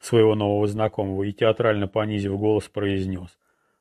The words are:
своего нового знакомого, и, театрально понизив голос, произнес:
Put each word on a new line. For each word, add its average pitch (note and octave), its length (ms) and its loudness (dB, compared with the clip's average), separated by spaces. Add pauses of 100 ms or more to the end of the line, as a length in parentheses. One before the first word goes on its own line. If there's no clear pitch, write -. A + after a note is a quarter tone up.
своего A2 340 4
нового G#2 320 0
знакомого, G2+ 580 -2
и, G2+ 100 -6
театрально A2 520 0
понизив G2+ 520 -4
голос, G#2+ 300 0
произнес: F#2+ 680 -4 (440)